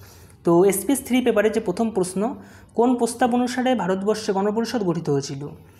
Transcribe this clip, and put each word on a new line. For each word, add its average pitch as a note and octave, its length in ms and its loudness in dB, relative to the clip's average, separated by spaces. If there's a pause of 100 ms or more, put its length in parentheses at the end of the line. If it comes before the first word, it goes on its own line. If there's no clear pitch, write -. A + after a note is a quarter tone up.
(440)
তো E3+ 220 6
এসপিএস G3+ 400 0
থ্রি B3 160 0
পেপারে G#3 280 2
যে G#3+ 100 -2
প্রথম A3 300 -2
প্রশ্ন, G3+ 460 -2 (380)
কোন B3 220 2
প্রস্তাব A#3+ 380 0
অনুসারে B3 420 0
ভারতবর্ষে G3 580 -2
গণপরিষদ G#3+ 500 -2
গঠিত E3 260 -2
হয়েছিল? C#3+ 380 -4 (320)